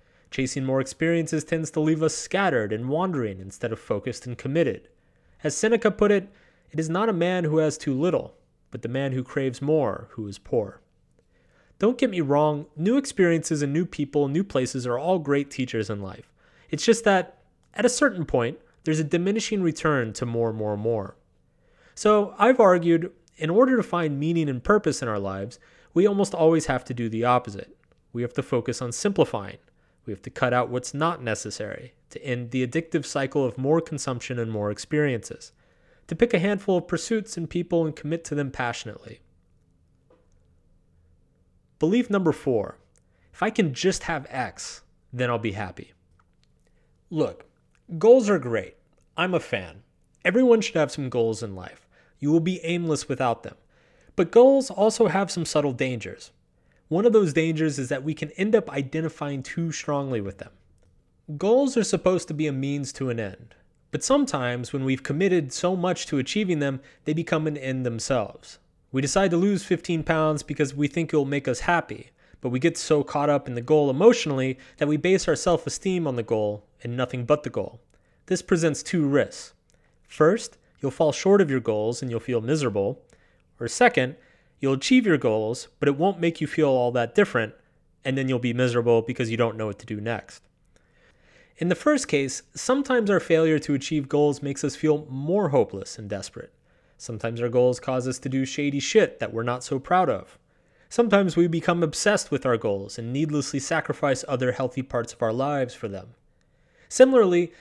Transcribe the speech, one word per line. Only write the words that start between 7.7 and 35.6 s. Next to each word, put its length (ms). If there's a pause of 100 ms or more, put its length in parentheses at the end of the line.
too 220
little, 380 (340)
but 120
the 60
man 240
who 100
craves 400
more 500
who 140
is 120
poor." 420 (1000)
Don't 180
get 140
me 100
wrong, 540
new 220
experiences 640
and 100
new 140
people, 420
new 160
places 420
are 120
all 200
great 320
teachers 380
in 140
life. 300 (380)
It's 140
just 200
that, 340 (340)
at 140
a 40
certain 340
point, 340 (260)
there's 160
a 40
diminishing 580
return 520
to 120
more, 260
more, 240
more. 400 (800)
So, 440
I've 220
argued, 520 (240)
in 120
order 280
to 60
find 380
meaning 280
and 140
purpose 400
in 60
our 100
lives, 400 (360)
we 120
almost 280
always 320
have 200
to 80
do 140
the 160
opposite. 520 (360)
We 100
have 120
to 80
focus 400
on 100
simplifying. 640 (460)
We 80
have 100
to 80
cut 220
out 180
what's 240
not 280
necessary 720 (180)
to 140
end 260
the 160
addictive 380
cycle 400
of 140
more 220
consumption 580
and 120
more 200
experiences, 840 (540)